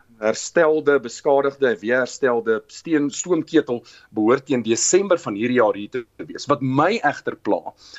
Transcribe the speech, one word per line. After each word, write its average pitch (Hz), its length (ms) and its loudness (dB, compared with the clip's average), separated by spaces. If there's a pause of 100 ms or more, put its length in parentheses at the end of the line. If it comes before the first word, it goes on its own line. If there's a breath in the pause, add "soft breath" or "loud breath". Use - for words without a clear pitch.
(180)
herstelde, 143 840 2
beskadigde, 135 800 0
weer 117 180 0
herstelde 117 680 -2
steen-, 147 420 -2
stoomketel 151 760 -2 (240 loud breath)
behoort 117 360 2
teen 123 180 -2
Desember 180 560 2
van 110 160 -8
hierdie 123 220 -2
jaar 104 180 4
hier 101 140 -10
te 120 160 -8 (100)
wees. - 300 -14
Wat 143 160 0
my 147 420 0
egter 135 320 -2
pla, - 380 -4 (260 loud breath)